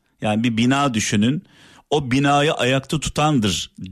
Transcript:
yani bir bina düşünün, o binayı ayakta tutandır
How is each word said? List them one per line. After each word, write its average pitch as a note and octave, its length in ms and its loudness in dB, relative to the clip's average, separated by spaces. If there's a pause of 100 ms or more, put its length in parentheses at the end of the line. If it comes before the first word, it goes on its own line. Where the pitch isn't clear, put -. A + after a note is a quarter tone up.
(220)
yani A2 220 0
bir A#2 120 0
bina C3 380 2
düşünün, A2 480 0 (480)
o C#3+ 200 0
binayı C#3+ 420 2
ayakta C3+ 480 -2
tutandır B2+ 680 0 (200)